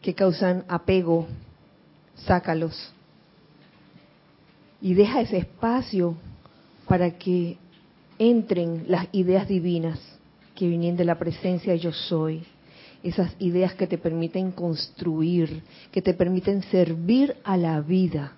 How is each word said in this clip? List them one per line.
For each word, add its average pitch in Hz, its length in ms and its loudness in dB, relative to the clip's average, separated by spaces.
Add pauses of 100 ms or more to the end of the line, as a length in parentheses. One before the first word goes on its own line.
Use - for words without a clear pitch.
que 185 120 -4
causan 180 540 2
apego. 170 580 2 (1000)
Sácalos. 165 640 -2 (1900)
Y 185 120 2
deja 220 280 4
ese 220 160 -2
espacio 190 760 -2 (720)
para 175 300 2
que 180 400 -2 (600)
entren 175 680 2
las 180 240 0
ideas 190 360 2
divinas 170 520 0 (560)
que 180 120 -2
vienen 170 300 0
de 175 80 2
la 170 120 2
presencia 175 580 -2
yo 165 180 -2
soy. 160 500 -4 (600)
Esas 175 340 -2
ideas 180 380 0
que 175 100 -2
te 165 140 -4
permiten 165 520 -4
construir, 165 1080 -2 (300)
que - 100 0
te 170 140 0
permiten 185 480 0
servir 180 800 2
a 190 120 -2
la 165 240 0
vida. 156 580 0